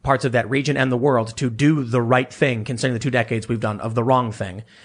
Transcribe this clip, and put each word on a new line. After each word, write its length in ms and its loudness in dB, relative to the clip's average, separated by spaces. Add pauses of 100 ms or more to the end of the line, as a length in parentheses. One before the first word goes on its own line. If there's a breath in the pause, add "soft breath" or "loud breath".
parts 220 2
of 80 0
that 160 0
region 280 0
and 140 2
the 60 2
world 420 0
to 120 0
do 340 2
the 160 0
right 320 2
thing, 320 0
considering 300 -2
the 80 -4
two 80 -2
decades 380 -2
we've 120 -2
done 200 -4
of 140 -6
the 100 0
wrong 280 2
thing. 300 -8 (220 loud breath)